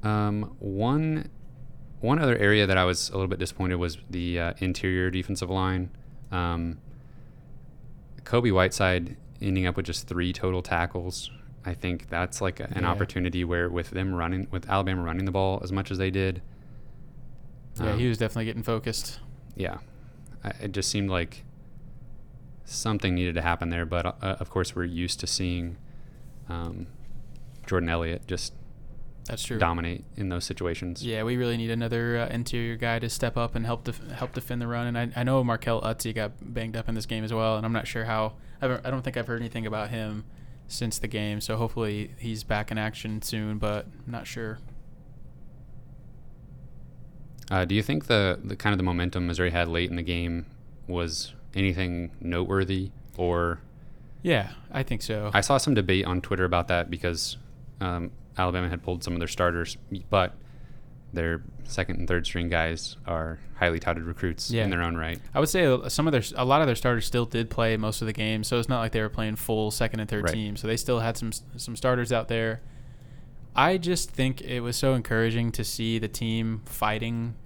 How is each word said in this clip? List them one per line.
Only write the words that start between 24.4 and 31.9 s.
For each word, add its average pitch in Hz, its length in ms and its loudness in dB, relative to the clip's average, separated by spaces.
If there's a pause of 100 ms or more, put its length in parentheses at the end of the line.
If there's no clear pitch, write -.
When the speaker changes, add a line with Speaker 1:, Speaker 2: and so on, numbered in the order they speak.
Speaker 1:
course - 260 0
we're 90 80 0
used 87 360 -2
to 90 60 -4
seeing, 87 520 -2 (720)
um, 87 360 -6 (800)
Jordan 87 220 2
Elliott 85 380 0
just - 260 -4 (720)
Speaker 2:
That's 113 160 -4
true. 117 160 -2
Speaker 1:
dominate 85 460 2 (120)
in 101 120 -2
those 87 160 -2
situations. 87 600 -4
Speaker 2:
Yeah, 110 180 -2
we 120 160 0
really 120 180 2
need 113 140 0
another, 117 500 2